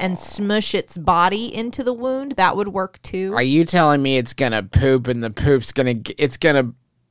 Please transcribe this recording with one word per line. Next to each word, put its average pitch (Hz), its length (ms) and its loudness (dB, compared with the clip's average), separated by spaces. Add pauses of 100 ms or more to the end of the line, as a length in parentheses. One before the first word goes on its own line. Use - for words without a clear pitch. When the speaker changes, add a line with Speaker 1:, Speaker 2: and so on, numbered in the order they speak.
Speaker 1:
and 185 180 -2
smush 208 560 -2
its - 220 -4
body 185 580 0
into 240 300 -6
the 247 80 0
wound? 262 400 -6
That 185 240 2
would 202 120 -2
work 190 340 -6
too. 101 320 -6
Speaker 2:
Are 117 80 0
you 143 240 4
telling 156 360 4
me 135 140 2
it's 123 160 -2
gonna 113 300 0
poop 127 460 2
and 120 140 -2
the 117 80 -4
poop's 135 420 0
gonna 127 220 0
g-, 110 220 -8
it's 143 220 -2
gonna 139 340 2 (380)